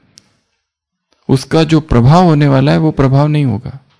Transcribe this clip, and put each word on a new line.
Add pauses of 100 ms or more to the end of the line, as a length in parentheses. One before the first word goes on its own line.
(1300)
उसका
जो
प्रभाव
होने
वाला
है,
वो
प्रभाव
नहीं
होगा। (200)